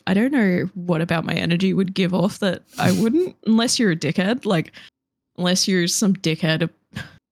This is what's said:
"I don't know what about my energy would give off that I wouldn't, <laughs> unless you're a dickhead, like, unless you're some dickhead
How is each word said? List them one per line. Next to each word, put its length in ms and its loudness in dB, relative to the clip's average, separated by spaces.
"I 60 0
don't 200 2
know 420 2
what 260 -2
about 240 -2
my 80 -4
energy 400 0
would 220 -2
give 180 0
off 280 -2
that 220 -2
I 140 2
wouldn't, 480 0
<laughs> 60 -10
unless 320 2
you're 140 2
a 40 0
dickhead, 480 -2
like, 280 -2
unless 280 0
you're 220 2
some 240 2
dickhead 560 0